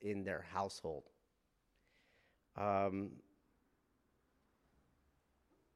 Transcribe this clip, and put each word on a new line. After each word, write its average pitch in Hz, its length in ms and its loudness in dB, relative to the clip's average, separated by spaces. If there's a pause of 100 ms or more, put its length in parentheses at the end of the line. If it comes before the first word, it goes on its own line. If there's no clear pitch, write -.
in 101 220 0
their 92 180 0 (100)
household. 92 580 -2 (1500)
Um, 98 540 2 (2750)